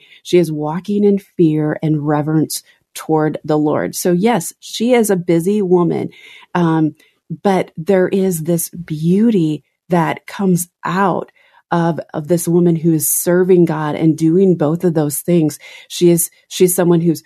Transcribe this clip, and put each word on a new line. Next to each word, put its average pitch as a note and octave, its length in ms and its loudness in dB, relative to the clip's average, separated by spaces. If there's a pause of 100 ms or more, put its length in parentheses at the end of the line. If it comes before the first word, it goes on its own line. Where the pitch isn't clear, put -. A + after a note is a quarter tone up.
(240)
She - 140 0
is E3 140 2
walking F3 520 -4
in G3+ 140 4
fear D3+ 640 0
and D3+ 260 -2
reverence D3+ 560 -2 (300)
toward D#3 500 -2
the D3+ 140 0
Lord. C#3+ 380 -2
So - 160 -2
yes, F#3 480 0
she - 340 -4
is A3+ 160 2
a G3+ 60 0
busy F3+ 460 0
woman, F3 480 0 (460)
um, D#3+ 400 0 (480)
but F#3+ 340 0
there F#3 300 2
is F#3 360 -2
this E3+ 260 -2
beauty E3+ 920 0 (260)
that E3 380 -2
comes F3+ 420 -2 (160)
out F#3 460 -2 (380)
of, E3+ 300 -2 (140)
of D#3 160 -6
this F3 180 -2
woman E3+ 300 2
who E3 160 0
is D3+ 180 -2
serving F3+ 540 2
God D#3 300 -4
and D#3 220 0
doing E3+ 380 2
both E3+ 300 -2
of F3 80 0
those D3 260 -2
things. D#3+ 400 0 (300)
She F3 200 2
is, E3+ 220 0 (160)
she's F3+ 260 2
someone F3 280 2
who's E3 240 -2